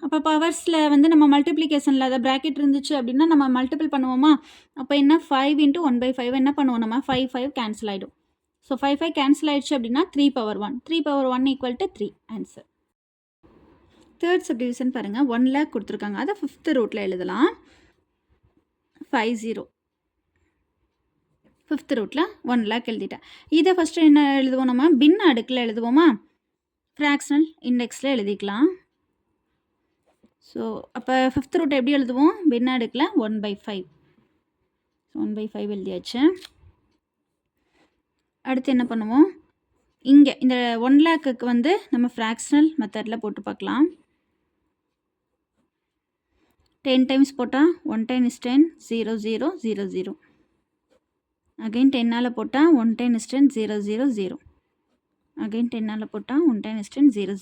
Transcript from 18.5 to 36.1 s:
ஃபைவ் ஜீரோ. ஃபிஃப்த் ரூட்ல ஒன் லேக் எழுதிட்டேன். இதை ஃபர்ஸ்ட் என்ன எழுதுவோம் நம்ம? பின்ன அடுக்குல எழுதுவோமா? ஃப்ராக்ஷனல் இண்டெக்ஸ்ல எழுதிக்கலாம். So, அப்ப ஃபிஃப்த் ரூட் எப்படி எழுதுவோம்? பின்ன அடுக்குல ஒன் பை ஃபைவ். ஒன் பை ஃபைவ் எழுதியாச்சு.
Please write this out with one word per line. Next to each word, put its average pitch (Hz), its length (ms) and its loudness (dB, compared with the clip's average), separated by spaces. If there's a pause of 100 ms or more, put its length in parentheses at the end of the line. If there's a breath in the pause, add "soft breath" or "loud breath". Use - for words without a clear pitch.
ஃபைவ் 240 320 -2
ஜீரோ. 226 200 -8 (2000)
ஃபிஃப்த் - 260 -6
ரூட்ல 226 240 -4 (220)
ஒன் 240 200 -2
லேக் 214 220 -4
எழுதிட்டேன். 202 380 -10 (260 soft breath)
இதை 320 240 4
ஃபர்ஸ்ட் 339 240 -2
என்ன 302 240 8 (200)
எழுதுவோம் 262 280 0
நம்ம? 247 220 0
பின்ன 302 260 6 (100)
அடுக்குல 247 380 0
எழுதுவோமா? 233 400 2 (920)
ஃப்ராக்ஷனல் 294 480 0 (140)
இண்டெக்ஸ்ல 240 440 -4 (100)
எழுதிக்கலாம். 202 540 0 (1700)
So, - 240 -14 (300)
அப்ப 254 260 -4 (100)
ஃபிஃப்த் 262 300 -4
ரூட் 294 160 -2
எப்படி 269 240 0
எழுதுவோம்? 269 340 2 (180)
பின்ன 247 280 0
அடுக்குல 233 280 -2 (100)
ஒன் 220 240 -2
பை 202 120 -6 (140)
ஃபைவ். 196 180 -8 (1300)
ஒன் 214 180 -6
பை 214 200 -8
ஃபைவ் 208 220 -8
எழுதியாச்சு. 190 460 -8 (2250)